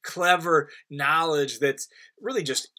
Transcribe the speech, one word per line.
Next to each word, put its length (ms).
clever 680
knowledge 720
that's 280
really 240
just 360